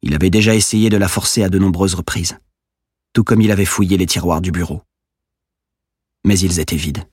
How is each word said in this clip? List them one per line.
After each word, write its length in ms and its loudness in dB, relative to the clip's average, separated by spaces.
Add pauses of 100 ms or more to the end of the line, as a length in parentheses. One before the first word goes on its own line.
Il 140 -2
avait 160 2
déjà 240 4
essayé 340 2
de 80 2
la 100 2
forcer 360 -2
à 60 0
de 100 0
nombreuses 340 0
reprises, 460 -6 (720)
tout 100 2
comme 160 2
il 120 4
avait 140 2
fouillé 320 0
les 100 0
tiroirs 340 -2
du 100 -4
bureau. 300 -6 (1400)
Mais 160 2
ils 200 0
étaient 160 -4
vides. 380 -6